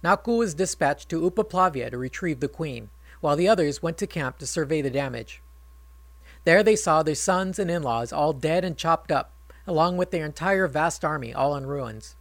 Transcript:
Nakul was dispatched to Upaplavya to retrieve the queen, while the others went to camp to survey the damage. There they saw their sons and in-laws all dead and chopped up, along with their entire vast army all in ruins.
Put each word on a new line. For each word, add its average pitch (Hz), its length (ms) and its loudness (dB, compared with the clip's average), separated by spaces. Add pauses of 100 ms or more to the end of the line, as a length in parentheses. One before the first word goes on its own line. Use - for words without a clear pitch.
Nakul 202 340 2
was 220 160 2
dispatched 147 560 0
to 165 200 2
Upaplavya 180 600 0
to 123 80 -8
retrieve 131 440 -4
the 143 60 -2
queen, 123 420 -8 (320)
while 147 140 2
the 180 120 2
others 160 340 4
went 165 160 -4
to - 100 -4
camp 135 300 -6
to 147 80 -14
survey 151 360 -2
the 135 100 -2
damage. 127 500 -6 (1000)
There 175 180 6
they 220 140 6
saw 160 260 2
their 151 140 0
sons 185 420 0
and 175 140 -2
in-laws 120 420 -2
all 151 200 0
dead 160 300 0
and 175 140 -6
chopped 165 340 0
up, - 220 -2 (320)
along 175 320 2
with 180 140 0
their 160 140 -4
entire 185 420 0
vast 151 360 0
army 143 300 -4
all 143 220 0
in 135 100 -8
ruins. 127 560 -8